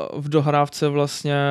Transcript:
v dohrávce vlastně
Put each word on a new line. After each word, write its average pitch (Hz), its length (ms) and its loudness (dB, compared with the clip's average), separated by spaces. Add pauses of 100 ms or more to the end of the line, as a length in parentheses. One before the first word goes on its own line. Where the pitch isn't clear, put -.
(180)
v 143 100 -8
dohrávce 147 600 2
vlastně 143 480 0 (140)